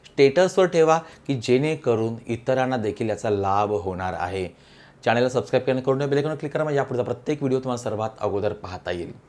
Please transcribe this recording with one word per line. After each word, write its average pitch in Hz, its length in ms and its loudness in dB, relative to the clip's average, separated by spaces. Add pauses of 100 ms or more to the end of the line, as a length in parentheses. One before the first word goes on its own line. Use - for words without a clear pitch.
स्टेटसवर 180 600 4
ठेवा, 160 320 4 (300)
की 139 160 -2
जेणेकरून 123 720 2 (120)
इतरांना 127 500 -2
देखील 110 320 -2
याचा 107 200 -2
लाभ 101 420 2
होणार 92 480 -4
आहे. 90 280 -4 (580)
चॅनलला 120 240 2
सबस्क्राईब 127 360 0
करणं, 131 160 0
करून 135 160 0
बेल 143 200 0
आयकॉनवर 147 220 -2
क्लिक 151 140 -8
करा, 156 100 -2
म्हणजे 151 140 -2
यापुढचा 123 260 -2
प्रत्येक 135 400 -4
व्हिडिओ 131 160 0
तुम्हाला 123 240 -6
सर्वात 110 260 -4 (100)
अगोदर 104 340 -2
पाहता 90 380 -10
येईल. 85 200 -6 (180)